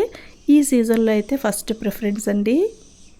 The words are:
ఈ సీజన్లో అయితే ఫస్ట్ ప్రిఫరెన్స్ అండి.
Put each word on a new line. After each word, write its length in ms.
ఈ 140
సీజన్లో 500
అయితే 240
ఫస్ట్ 360
ప్రిఫరెన్స్ 560
అండి. 280